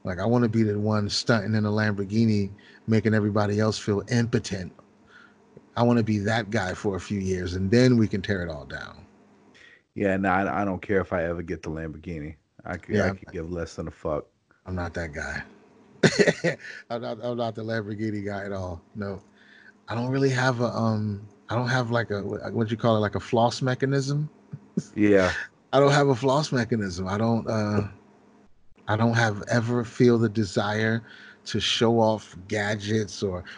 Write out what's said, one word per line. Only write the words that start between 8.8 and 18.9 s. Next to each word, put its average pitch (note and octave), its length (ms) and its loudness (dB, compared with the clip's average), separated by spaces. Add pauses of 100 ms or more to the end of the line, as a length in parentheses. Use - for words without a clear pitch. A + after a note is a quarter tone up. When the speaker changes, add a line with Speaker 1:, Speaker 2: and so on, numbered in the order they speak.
Speaker 2:
Yeah, G2+ 220 0
no, G2 140 2
I, F#2+ 320 0
I - 20 0
don't F#2 180 -2
care G2 180 2
if F2+ 120 -4
I F2 120 0
ever E2+ 180 -4
get E2+ 200 -8
the - 80 -6
Lamborghini. D#2+ 640 -10 (300)
I F2+ 140 -8
could, - 180 -4
I F#2+ 100 4
Speaker 1:
Yeah. F#2+ 80 0
Speaker 2:
could - 180 -18
give E2+ 200 -8
less E2+ 240 -8
than E2 120 -8
a - 20 -12
fuck. D2+ 360 -6 (400)
Speaker 1:
I'm F#2 80 -8
not F2 200 -6
that E2 200 -6
guy. C#2 280 -8 (600)
<laughs> - 540 4 (340)
I'm A#2+ 120 -6
not, A#2+ 200 -8
I'm B2 140 -4
not A#2 180 -2
the A#2 80 -8
Lamborghini G#2+ 600 -4
guy G2+ 200 -6
at G2+ 80 -6
all. F#2 300 -8 (120)